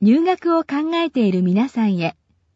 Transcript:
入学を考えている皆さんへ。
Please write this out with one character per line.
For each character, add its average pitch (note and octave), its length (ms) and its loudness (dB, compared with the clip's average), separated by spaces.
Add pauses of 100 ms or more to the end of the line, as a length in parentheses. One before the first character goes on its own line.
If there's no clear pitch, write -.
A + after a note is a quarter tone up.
入 A3 200 4
学 E4+ 360 0
を D#4+ 80 0
考 D4+ 320 -4
え E4 140 -2
て A3+ 180 0
い - 20 0
る F#3 140 0
皆 G3 240 0
さ A3+ 160 -2
ん G3 160 0
へ。 E3 160 -6 (400)